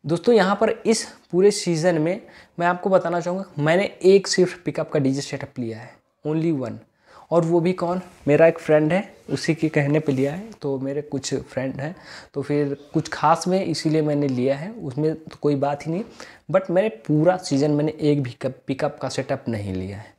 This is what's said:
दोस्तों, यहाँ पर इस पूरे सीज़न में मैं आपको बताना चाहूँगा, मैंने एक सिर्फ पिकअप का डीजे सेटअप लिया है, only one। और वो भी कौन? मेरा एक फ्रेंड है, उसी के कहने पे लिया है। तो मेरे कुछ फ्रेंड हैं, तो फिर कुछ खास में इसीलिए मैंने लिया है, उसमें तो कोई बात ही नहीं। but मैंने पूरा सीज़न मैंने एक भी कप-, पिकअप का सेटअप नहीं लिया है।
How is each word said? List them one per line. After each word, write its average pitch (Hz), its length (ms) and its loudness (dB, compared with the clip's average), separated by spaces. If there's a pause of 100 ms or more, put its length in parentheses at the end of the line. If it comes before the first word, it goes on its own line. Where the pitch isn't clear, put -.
दोस्तों, 170 300 2
यहाँ 196 220 4
पर 220 140 2
इस - 340 -2 (280)
पूरे 190 180 6
सीज़न 170 480 0
में 175 220 0 (380)
मैं 175 80 0
आपको 180 240 0
बताना 175 300 2
चाहूँगा, 180 240 -6 (140)
मैंने 165 320 2 (140)
एक 190 240 6
सिर्फ - 280 2
पिकअप 151 340 -6
का 151 100 0
डीजे 135 200 0
सेटअप - 380 -10
लिया 113 200 -6
है, 123 120 -18 (340)
only 160 320 0
one। 113 180 -6 (560)
और 165 140 4
वो 170 160 4
भी 180 120 0
कौन? 180 280 -2 (280)
मेरा 151 180 8
एक 165 120 4
फ्रेंड 156 340 4
है, 196 100 2 (280)
उसी 151 240 -2
के 156 140 -2
कहने 147 320 2
पे 147 120 -2
लिया 135 200 0
है। 208 200 -10
तो 139 260 -6
मेरे 139 240 -6
कुछ 143 320 -6
फ्रेंड 131 460 -6
हैं, 156 140 -8 (400)
तो 143 80 -6
फिर 143 340 -2 (160)
कुछ 160 160 -2
खास 160 400 2
में 185 160 0
इसीलिए 156 380 0
मैंने 143 260 0
लिया 131 280 0
है, 175 160 -10
उसमें 156 420 -4
तो - 280 -16
कोई 143 140 2
बात 143 300 -4
ही 160 60 -4
नहीं। 202 120 -4 (460)
but - 200 0
मैंने 190 180 2 (120)
पूरा 156 380 4
सीज़न 143 320 0
मैंने 147 300 0
एक 147 220 2
भी 117 100 -6
कप-, - 340 -8
पिकअप 135 320 -4
का 131 100 -6
सेटअप 131 400 -6
नहीं 101 260 -6
लिया 95 240 -8
है। - 200 -20